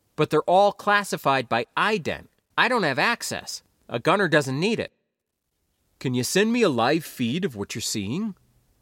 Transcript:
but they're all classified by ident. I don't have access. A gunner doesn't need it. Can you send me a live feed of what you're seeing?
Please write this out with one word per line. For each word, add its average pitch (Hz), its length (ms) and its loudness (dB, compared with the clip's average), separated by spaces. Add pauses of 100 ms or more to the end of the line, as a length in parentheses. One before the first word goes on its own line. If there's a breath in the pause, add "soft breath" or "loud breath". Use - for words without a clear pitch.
(160)
but 151 140 0
they're 156 120 2
all 190 300 4
classified 180 760 0
by 120 180 0 (100)
ident. 165 520 -2 (280)
I 202 120 4
don't 240 160 0
have 135 140 0
access. - 640 -4 (260)
A 120 100 -4
gunner 180 300 2
doesn't 139 320 2
need 202 180 0
it. - 140 -6 (1080)
Can 131 160 -4
you 123 80 0
send 208 300 2
me 247 100 2
a 202 60 4
live 135 360 2
feed 135 400 -2
of 135 120 -4
what 101 180 -8
you're 117 80 -6
seeing? 139 520 -4 (480)